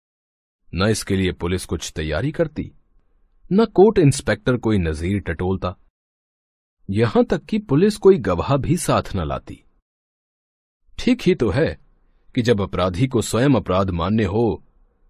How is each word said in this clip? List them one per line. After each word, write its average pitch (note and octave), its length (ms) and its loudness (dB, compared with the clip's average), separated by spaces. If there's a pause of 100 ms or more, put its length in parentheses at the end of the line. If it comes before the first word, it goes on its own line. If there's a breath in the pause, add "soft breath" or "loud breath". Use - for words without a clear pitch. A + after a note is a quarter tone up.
(720)
न G2 160 0
इसके G2+ 260 -2
लिए F#2 160 0
पुलिस F2 340 -4
कुछ - 300 -8
तैयारी D#2+ 360 -4
करती, - 400 -4 (800)
न G#3+ 140 4
कोर्ट G#3+ 320 4
इंस्पेक्टर B2+ 600 2
कोई A2 200 0
नजीर E2+ 420 -2
टटोलता, F2+ 560 -4 (1120)
यहां A#2 340 2
तक F#3+ 200 -4
कि G#3+ 160 -4
पुलिस G3+ 380 2
कोई G3 200 6
गवाह F#2+ 400 -2
भी B2+ 200 -2
साथ A2+ 380 -2
न F2+ 80 -4
लाती। - 400 -10 (1300)
ठीक B3 240 0
ही F3 140 2
तो A#2+ 140 0
है F2 300 -2 (560)
कि B2+ 60 0
जब G#2+ 200 2
अपराधी F#2 460 -2
को B2 140 0
स्वयं A#2+ 280 0
अपराध F#2+ 400 0
मान्य F#2+ 340 -2
हो, G#2 400 -2 (460)